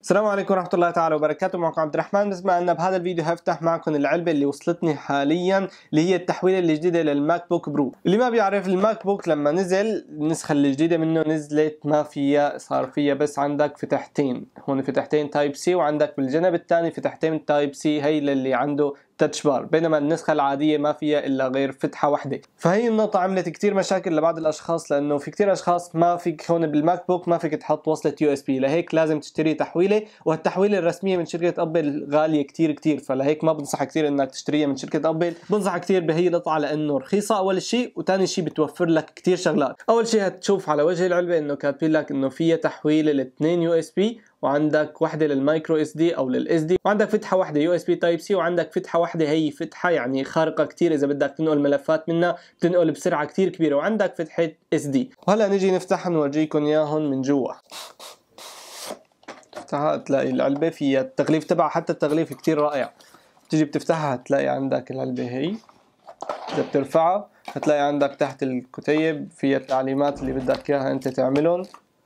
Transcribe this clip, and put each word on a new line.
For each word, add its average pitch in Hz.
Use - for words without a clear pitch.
السلام 202
عليكم 196
ورحمة 180
الله 175
تعالى 165
وبركاته، 151
معكم 165
عبد 151
الرحمن. 202
بس 185
ما 185
أنا 175
بهذا 175
الفيديو 175
هفتح 170
معكم 160
العلبة 156
اللي 143
وصلتني 160
حاليًا، 175
اللي 165
هي 185
التحويلة 180
الجديدة 165
للماك 156
بوك 170
برو. 139
اللي 185
ما 247
بيعرف، 202
الماك 196
بوك 196
لما 147
نزل 196
النسخة 151
الجديدة 147
منه 160
نزلت 151
ما 151
فيها، 143
صار 135
فيها 143
بس 143
عندك 143
فتحتين، 131
هون 139
فتحتين 143
تايب 147
سي، 180
وعندك 151
بالجنب 151
الثاني 170
فتحتين 151
تايب 147
سي، 151
هي 151
للي 135
عنده 143
تاتش 147
بار، 127
بينما 160
النسخة 156
العادية 147
ما 147
فيها 147
إلا 131
غير 135
فتحة 147
واحدة. 143
فهي 208
النقطة 214
عملت 185
كتير 202
مشاكل 185
لبعض 160
الأشخاص، 160
لأنه 147
في 143
كتير 202
أشخاص 175
ما 175
فيك 165
هون 165
بالماك 160
بوك 175
ما 170
فيك 165
تحط 151
وصلة 151
يو 147
اس 139
بي، 131
لهيك 156
لازم 156
تشتري 156
تحويلة، 190
والتحويلة 180
الرسمية 180
من 170
شركة 170
أبل 156
غالية 151
كتير 151
كتير، 147
فلهيك 139
ما 160
بنصحك 143
كتير 156
إنك 139
تشتريها 151
من 135
شركة 147
أبل. 165
بنصحك 190
كتير 185
بهي 165
القطعة 170
لأنه 147
رخيصة 202
أول 190
شيء، 240
وتاني 185
شيء 180
بتوفر 151
لك 160
كتير 180
شغلات. 151
أول 226
شيء 214
هتشوف 185
على 147
وجه 175
العلبة 175
إنه 147
كاتبين 143
لك 151
إنه 135
فيها 165
تحويلة 156
لاتنين 151
يو 170
اس 165
بي، 214
وعندك 151
وحدة 156
للمايكرو 151
اس 151
دي 165
أو 135
للاس 127
دي، 165
وعندك 208
فتحة 208
واحدة 160
يو 170
اس 160
بي 175
تايب 170
سي، 202
وعندك 170
فتحة 185
واحدة 160
هي 156
فتحة -
يعني 135
خارقة 160
كتير، 165
إذا 143
بدك 139
تنقل 156
ملفات 143
منها 170
بتنقل 175
بسرعة 151
كتير 185
كبيرة، 151
وعندك 190
فتحة 165
اس 143
دي. 135
وهلأ 208
نيجي 196
نفتح 180
نورجيكم 156
إياهم 151
من 135
جوا. 131
تفتحها 147
تلاقي 131
العلبة 139
فيها 135
التغليف 151
تبعها، 160
حتى 165
التغليف 156
كتير 156
رائع. 147
بتيجي 156
بتفتحها 147
هتلاقي 139
عندك 135
العلبة 131
هي، 131
إذا 135
بترفعها 165
هتلاقي 147
عندك 143
تحت 139
الكتيب 143
فيها 139
التعليمات 135
اللي 131
بدك 135
إياها 135
أنت 135
تعملهم، 143